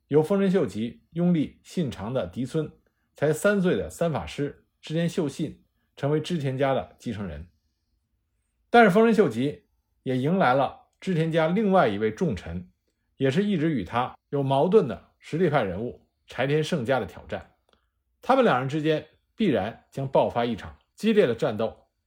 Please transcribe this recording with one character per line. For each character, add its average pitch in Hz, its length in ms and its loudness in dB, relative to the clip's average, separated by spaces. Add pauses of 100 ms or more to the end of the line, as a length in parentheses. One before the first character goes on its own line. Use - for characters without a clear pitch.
由 151 160 4
丰 196 180 0
臣 196 100 2
秀 180 140 2
吉 107 460 -8
拥 175 240 2
立 - 280 -2
信 156 280 -6
长 101 240 -8
的 107 120 -2
嫡 113 200 -6
孙， 156 260 -4 (420)
才 147 200 0
三 202 260 2
岁 175 160 2
的 85 140 -4
三 170 200 -2
法 120 140 -4
师 143 400 -8 (160)
织 - 140 -8
田 170 120 0
秀 170 220 -2
信 131 340 -8 (320)
成 139 160 -4
为 151 120 0
织 175 160 -4
田 135 180 -4
家 135 160 0
的 - 260 -4
继 117 140 -8
承 98 140 -8
人。 78 200 -12 (1200)
但 233 140 8
是 202 60 6
丰 214 140 6
臣 226 100 4
秀 190 140 4
吉 123 380 -4 (380)
也 131 120 -2
迎 156 220 0
来 147 160 4
了 - 320 -2 (140)
织 196 120 -4
田 165 180 0
家 160 180 0
另 196 220 0
外 180 160 4
一 101 120 -2
位 107 120 0
重 139 240 -2
臣， 90 360 -10 (480)
也 135 120 2
是 175 140 0
一 202 140 0
直 165 120 0
与 117 140 -2
他 117 320 -4 (140)
有 143 120 -2
矛 135 260 2
盾 185 200 4
的 95 300 -12
实 - 180 -10
力 170 140 2
派 139 120 2
人 95 200 -4
物 - 240 -12 (200)
柴 127 200 -4
田 151 180 0
胜 165 180 -4
家 131 160 0
的 107 60 -4
挑 - 220 -14
战。 - 280 -12 (680)
他 254 120 2
们 269 80 4
两 160 180 4
人 135 80 -4
之 151 140 -4
间 156 240 -2 (280)
必 220 120 -2
然 113 440 -2
将 139 180 -8
爆 131 200 2
发 120 160 -2
一 120 120 -4
场 82 200 -14 (200)
激 220 160 0
烈 202 140 4
的 117 80 0
战 120 220 -2
斗 110 300 -6 (200)